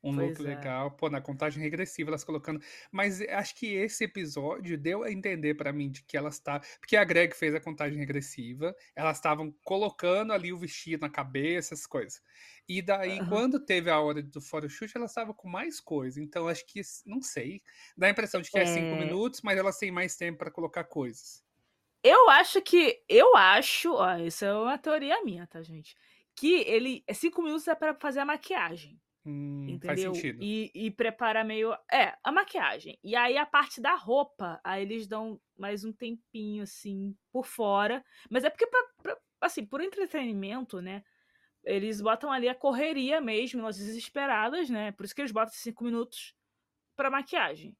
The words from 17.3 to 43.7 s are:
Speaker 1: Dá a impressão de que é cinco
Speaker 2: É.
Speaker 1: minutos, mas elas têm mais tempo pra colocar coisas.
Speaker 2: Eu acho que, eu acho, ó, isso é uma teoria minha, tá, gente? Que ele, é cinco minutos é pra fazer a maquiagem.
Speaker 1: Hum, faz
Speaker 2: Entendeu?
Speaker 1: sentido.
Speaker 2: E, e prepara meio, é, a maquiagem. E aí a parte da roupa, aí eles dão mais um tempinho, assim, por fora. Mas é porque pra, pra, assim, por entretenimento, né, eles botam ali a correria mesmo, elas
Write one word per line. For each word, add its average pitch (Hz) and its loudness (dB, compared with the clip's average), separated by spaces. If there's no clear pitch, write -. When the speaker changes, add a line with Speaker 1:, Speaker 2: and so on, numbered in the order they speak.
Speaker 1:
Dá 185 4
a - 8
impressão 202 -2
de - -14
que 202 0
é 180 6
cinco 165 0
Speaker 2:
É. - -2
Speaker 1:
minutos, 185 -2
mas 202 0
elas 190 0
têm 196 -4
mais 180 -4
tempo 170 -6
pra 160 -8
colocar 170 -6
coisas. - -8
Speaker 2:
Eu 466 12
acho 349 8
que, 330 6
eu 359 12
acho, 214 6
ó, 185 4
isso 170 -4
é 202 2
uma 233 0
teoria 311 0
minha, 175 -6
tá, 165 -16
gente? 160 -18
Que 320 4
ele, 240 0
é 202 -4
cinco 339 -2
minutos 311 -4
é 320 2
pra 311 -2
fazer 285 -4
a 277 -2
maquiagem. 170 -6
Speaker 1:
Hum, 143 -8
faz 185 -2
Speaker 2:
Entendeu? - -2
Speaker 1:
sentido. 165 -6
Speaker 2:
E, 214 -6
e 214 -6
prepara 220 -2
meio, 220 -2
é, 220 4
a 269 0
maquiagem. 226 -2
E 208 -6
aí 247 2
a 294 0
parte 285 0
da 277 2
roupa, 214 -2
aí 190 -4
eles 214 -8
dão 220 -8
mais 202 -8
um 220 -8
tempinho, 214 -10
assim, 196 -10
por - -4
fora. 208 0
Mas 247 0
é 302 4
porque 466 2
pra, 494 2
pra, - -6
assim, 330 -2
por 269 -6
entretenimento, 247 -6
né, 190 -12
eles 202 -2
botam 226 0
ali 247 0
a 254 0
correria 277 0
mesmo, 240 -2
elas 208 -6